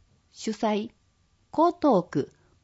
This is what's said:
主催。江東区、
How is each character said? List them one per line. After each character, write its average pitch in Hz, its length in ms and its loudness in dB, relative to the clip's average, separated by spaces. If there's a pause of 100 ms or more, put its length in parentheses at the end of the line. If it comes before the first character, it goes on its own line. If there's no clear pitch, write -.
(320)
主 - 200 -10
催。 214 400 -4 (600)
江 339 260 2
東 214 320 2
区、 - 220 -6 (320)